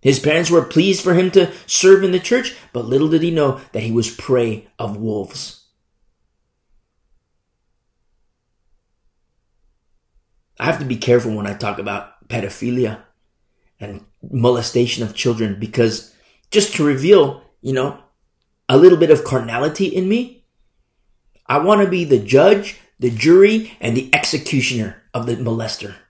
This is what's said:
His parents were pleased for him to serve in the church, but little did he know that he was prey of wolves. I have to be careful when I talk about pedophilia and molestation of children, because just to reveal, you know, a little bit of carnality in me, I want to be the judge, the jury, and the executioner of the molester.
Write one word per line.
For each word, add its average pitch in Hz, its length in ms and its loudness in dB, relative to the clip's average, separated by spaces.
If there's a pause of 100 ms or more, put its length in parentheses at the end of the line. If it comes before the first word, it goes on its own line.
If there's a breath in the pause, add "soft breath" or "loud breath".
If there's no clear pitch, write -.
His 131 200 2
parents 160 300 0
were 170 120 4
pleased 185 400 0
for 180 120 0
him 185 180 2
to 190 200 2 (140)
serve 190 380 4
in 185 80 0
the 185 80 0
church, 247 340 -2 (180 loud breath)
but 120 140 -8
little 139 220 0
did 160 140 0
he 170 80 -2
know 143 300 0 (120 loud breath)
that 107 100 -8
he 117 100 -6
was 113 180 0
prey 117 580 -4 (100)
of 107 180 -8
wolves. 107 720 -8 (4000)
I - 80 -6
have 160 120 -2
to 147 60 -10
be 127 120 -6
careful 120 380 0
when 104 120 -6
I 101 80 -6
talk 104 240 -8
about - 500 -12
pedophilia 117 720 -6 (760)
and 104 260 -16 (180)
molestation 120 800 0
of 104 120 -8
children, 110 440 -4
because 110 560 -2 (360 soft breath)
just - 240 0
to 151 100 -2
reveal, 147 580 2 (180)
you 135 120 -8
know, 131 260 -4 (720)
a 131 100 4
little 175 180 8
bit 156 140 4
of 147 140 4
carnality 127 640 -4
in 185 220 -4
me, 240 380 -4 (1000)
I 135 120 0
want 202 240 2
to 185 80 2
be 175 140 -2
the 139 140 2
judge, 147 600 2 (200)
the 123 120 -2
jury, 190 680 4
and 117 160 -4
the 131 180 -4
executioner 120 880 -4 (100)
of 120 140 -8
the 117 100 -4
molester. 113 600 -8 (140)